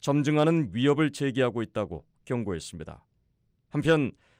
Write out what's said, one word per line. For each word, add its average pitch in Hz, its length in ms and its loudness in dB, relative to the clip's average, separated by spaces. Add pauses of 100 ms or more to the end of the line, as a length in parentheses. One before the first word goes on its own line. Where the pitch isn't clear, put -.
점증하는 151 720 2
위협을 143 380 2
제기하고 123 500 -2
있다고 95 420 -6 (220)
경고했습니다. 90 800 -8 (640)
한편 147 420 2 (260)